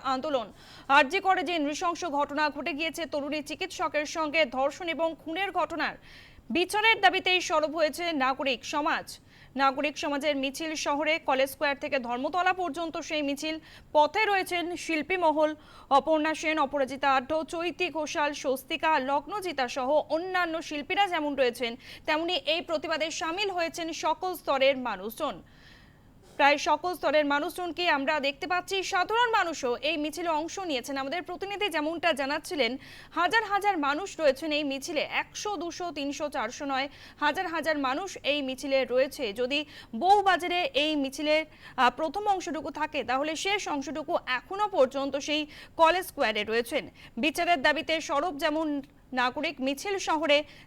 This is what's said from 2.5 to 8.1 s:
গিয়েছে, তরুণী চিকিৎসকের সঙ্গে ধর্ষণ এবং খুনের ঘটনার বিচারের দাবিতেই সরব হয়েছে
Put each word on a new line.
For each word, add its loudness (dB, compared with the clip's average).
গিয়েছে, -4
তরুণী -4
চিকিৎসকের -2
সঙ্গে 0
ধর্ষণ -2
এবং -2
খুনের -4
ঘটনার -2
বিচারের 2
দাবিতেই 4
সরব 0
হয়েছে 0